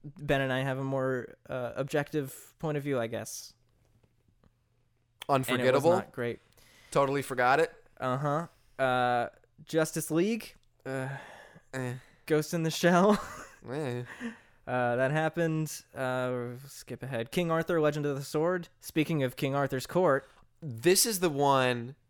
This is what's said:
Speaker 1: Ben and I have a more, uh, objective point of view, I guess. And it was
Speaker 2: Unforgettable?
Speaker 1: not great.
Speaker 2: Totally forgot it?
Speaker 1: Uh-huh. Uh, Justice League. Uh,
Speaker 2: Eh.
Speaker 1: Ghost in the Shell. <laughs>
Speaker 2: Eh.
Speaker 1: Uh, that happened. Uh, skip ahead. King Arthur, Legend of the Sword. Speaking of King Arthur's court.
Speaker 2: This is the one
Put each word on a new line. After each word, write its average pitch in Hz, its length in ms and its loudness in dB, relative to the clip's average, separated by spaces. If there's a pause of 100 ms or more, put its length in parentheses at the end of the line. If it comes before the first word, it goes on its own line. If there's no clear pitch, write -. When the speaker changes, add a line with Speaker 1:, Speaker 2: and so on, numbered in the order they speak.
(180)
Speaker 1:
Ben 143 240 0
and 131 100 0
I 127 80 0
have 135 180 -2
a 135 60 -4
more, 131 500 -2 (140)
uh, 127 280 -6
objective 143 600 -4 (220)
point 151 180 -4
of 139 80 -4
view, 135 160 -2
I 113 60 -2
guess. - 480 -10 (1700)
And 143 80 4
it 131 60 2
was 127 80 -4
Speaker 2:
Unforgettable? 131 420 4
Speaker 1:
not - 200 0
great. 120 280 -6 (500)
Speaker 2:
Totally 139 320 2
forgot 127 380 4
it? 165 120 2 (280)
Speaker 1:
Uh-huh. 143 460 -2 (360)
Uh, 123 460 2 (360)
Justice 156 460 -2
League. 202 440 0 (300)
Uh, 135 220 -6 (680)
Speaker 2:
Eh. 127 200 -6 (340)
Speaker 1:
Ghost 151 280 0
in 165 100 -2
the 160 60 0
Shell. 185 540 6
<laughs> - 480 -14
Speaker 2:
Eh. 127 300 -4 (640)
Speaker 1:
Uh, 123 300 0
that 131 160 2
happened. 156 600 0 (240)
Uh, 127 600 -4 (100)
skip - 380 -14
ahead. 120 260 -6
King 175 200 -2
Arthur, 165 300 2
Legend 151 260 2
of 143 100 -2
the 139 80 -8
Sword. 175 440 -2 (120)
Speaking 156 420 0
of 123 140 -2
King 139 180 -2
Arthur's 135 320 -2
court. 160 420 2 (340)
Speaker 2:
This 147 440 2
is 202 140 -4
the 180 100 2
one 131 640 2 (160)